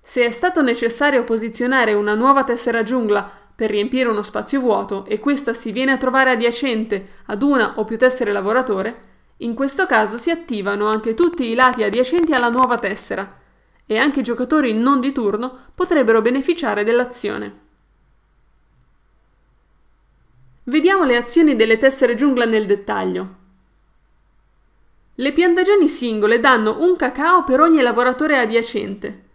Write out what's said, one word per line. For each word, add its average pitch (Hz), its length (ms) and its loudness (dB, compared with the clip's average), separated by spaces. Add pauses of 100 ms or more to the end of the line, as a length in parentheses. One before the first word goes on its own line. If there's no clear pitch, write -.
Se 247 240 -2
è 233 60 0
stato 339 300 0
necessario 240 640 0
posizionare 233 680 0
una 208 200 0
nuova 254 300 4
tessera 233 400 -2
giungla 208 400 -2 (320)
per 214 140 -4
riempire 240 400 0
uno 208 120 -2
spazio 214 380 -6
vuoto 196 460 -2
e 214 140 -4
questa 277 340 -2
si 226 180 -8
viene 262 220 0
a 254 40 0
trovare 262 340 2
adiacente 226 960 -2
ad 208 140 -6
una 269 360 2
o 214 80 -4
più 226 120 -8
tessere 247 360 2
lavoratore, 214 800 -4 (260)
in 233 180 -8
questo 277 320 -2
caso 214 300 0
si 285 120 -4
attivano 208 580 -4
anche 214 280 -2
tutti 285 340 0
i 226 60 -2
lati 247 280 2
adiacenti 254 480 0
alla 247 180 0
nuova 240 280 0
tessera, 196 600 -8 (460)
e 214 120 -2
anche 277 240 0
i - 20 -4
giocatori 240 500 0
non 254 280 2
di 269 100 -2
turno 233 640 -6
potrebbero 247 460 2
beneficiare 247 640 -2
dell'azione. - 760 -4 (3000)
Vediamo 320 380 2
le 247 140 2
azioni 277 400 2
delle 226 200 2
tessere 262 360 2
giungla 247 320 0
nel 214 200 0
dettaglio. 190 680 -4 (1800)
Le 277 180 -2
piantagioni 359 560 4
singole 220 500 0
danno 233 420 2
un 359 140 4
cacao 302 480 2
per 269 160 2
ogni 320 220 6
lavoratore 254 580 2
adiacente 220 960 -4